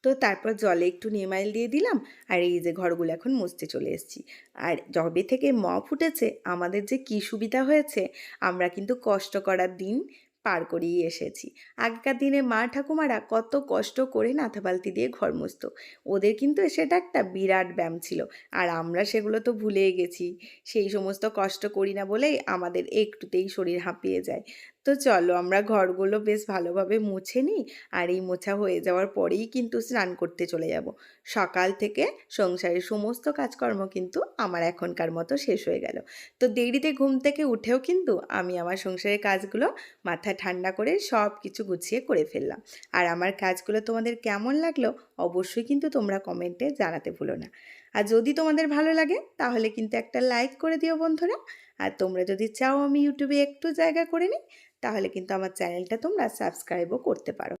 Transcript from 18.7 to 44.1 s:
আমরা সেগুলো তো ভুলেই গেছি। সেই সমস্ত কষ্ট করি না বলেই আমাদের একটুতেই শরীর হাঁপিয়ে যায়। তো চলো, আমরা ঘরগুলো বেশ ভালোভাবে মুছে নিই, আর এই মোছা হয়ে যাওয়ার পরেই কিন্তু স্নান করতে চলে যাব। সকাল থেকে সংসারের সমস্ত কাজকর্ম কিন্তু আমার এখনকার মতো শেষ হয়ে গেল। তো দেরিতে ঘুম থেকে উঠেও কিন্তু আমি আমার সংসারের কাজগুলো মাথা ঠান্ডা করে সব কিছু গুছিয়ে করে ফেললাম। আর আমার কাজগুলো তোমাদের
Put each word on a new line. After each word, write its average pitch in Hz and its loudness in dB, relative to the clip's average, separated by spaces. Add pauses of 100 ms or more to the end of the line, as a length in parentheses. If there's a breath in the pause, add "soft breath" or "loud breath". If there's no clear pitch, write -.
আমরা 170 0 (100)
সেগুলো 214 2
তো 247 4 (120)
ভুলেই 196 4
গেছি। 175 -2 (440 loud breath)
সেই 202 2
সমস্ত 196 -2 (140)
কষ্ট 196 -2 (140)
করি 196 2
না 196 -2
বলেই 277 2 (200)
আমাদের 180 -2 (180)
একটুতেই 190 -2 (100)
শরীর 180 0
হাঁপিয়ে 190 -2
যায়। - -6 (420 loud breath)
তো 277 6 (140)
চলো, 180 6 (100)
আমরা 185 2 (140)
ঘরগুলো 196 2 (120)
বেশ 208 2 (120)
ভালোভাবে 185 0 (120)
মুছে 190 -2
নিই, 392 0 (360 loud breath)
আর 175 2
এই 185 0
মোছা 180 -2
হয়ে 185 2
যাওয়ার 185 2
পরেই 190 2 (100)
কিন্তু 240 -2 (100)
স্নান 208 0 (100)
করতে 175 -2
চলে 160 -2
যাব। 160 -4 (400 loud breath)
সকাল 185 0 (140)
থেকে 208 0 (340 loud breath)
সংসারের 180 0
সমস্ত 220 -2 (140)
কাজকর্ম 240 -2 (140)
কিন্তু 185 -4 (260)
আমার 175 -2 (100)
এখনকার 170 -4
মতো 165 -2 (140)
শেষ 214 2
হয়ে 175 0
গেল। - -6 (440 loud breath)
তো 262 4 (120)
দেরিতে 247 2 (100)
ঘুম 277 4 (140)
থেকে 285 2 (120)
উঠেও 226 0 (100)
কিন্তু 359 2 (260)
আমি 180 -2
আমার 180 -2
সংসারের 202 0
কাজগুলো 196 0 (420 loud breath)
মাথা 175 -4 (120)
ঠান্ডা 185 -2
করে 226 2 (180)
সব 208 4 (120)
কিছু - -10
গুছিয়ে 190 -2
করে 208 4
ফেললাম। - -4 (360 loud breath)
আর 180 4 (100)
আমার 175 0 (120)
কাজগুলো 190 0 (100)
তোমাদের 226 -2 (120)